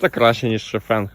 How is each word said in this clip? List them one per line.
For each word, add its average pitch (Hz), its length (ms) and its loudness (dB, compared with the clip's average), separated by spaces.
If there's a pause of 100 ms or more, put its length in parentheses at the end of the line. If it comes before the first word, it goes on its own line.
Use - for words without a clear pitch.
це 185 80 2
краще, 117 400 2
ніж 110 120 -2
Шефенг. 107 540 -2